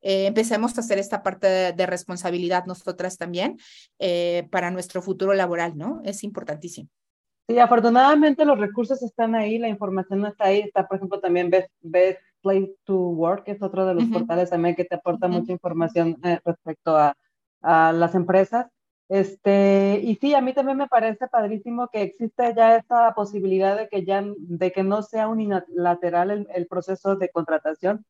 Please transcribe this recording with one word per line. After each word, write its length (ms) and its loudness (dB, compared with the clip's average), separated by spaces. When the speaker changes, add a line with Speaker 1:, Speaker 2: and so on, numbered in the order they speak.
Speaker 1:
eh, 240 0
empecemos 500 0
a 60 -4
hacer 160 -2
esta 240 -4
parte 260 -2
de, 260 2
de 120 0
responsabilidad 800 -4
nosotras 520 -8
también, 400 -4
eh, 520 -2
para 200 -2
nuestro 320 -8
futuro 300 -2
laboral, 440 -2
¿no? 260 -8
Es 200 -8
importantísimo. 680 -12
Speaker 2:
Sí, 120 2
afortunadamente 840 6
los 160 4
recursos 440 -2
están 320 -2
ahí, 240 -2
la 80 -4
información 580 -4
está 200 -4
ahí, 160 4
está, 260 -2
por 100 -6
ejemplo, 220 -8
también 320 0
Best, 180 2
Best 380 2
Place 320 0
to 100 -2
Work, 500 -2
que 60 -10
es 100 -8
otro 240 -2
de 80 0
los 120 2
Speaker 1:
Ujú. 80 -2
Speaker 2:
portales 360 -2
también 260 0
que 100 -2
te 100 -6
aporta 320 -4
Speaker 1:
Ujú. 120 0
Speaker 2:
mucha 120 -6
información, 720 -2
eh, 200 0
respecto 540 -2
a, 180 4
a 320 4
las 220 0
empresas. 520 2
Este, 920 2
y 140 0
sí, 200 0
a 40 6
mí 140 -2
también 240 0
me 100 -2
parece 400 0
padrísimo 600 -4
que 120 -4
existe 540 -4
ya 220 8
esta 360 2
posibilidad 640 0
de 140 -6
que 160 -4
ya, 180 -2
de 340 -4
que 120 -2
no 200 0
sea 240 -4
unilateral 1040 -2
el, 240 -4
el 100 -4
proceso 520 -4
de 100 -2
contratación 840 -4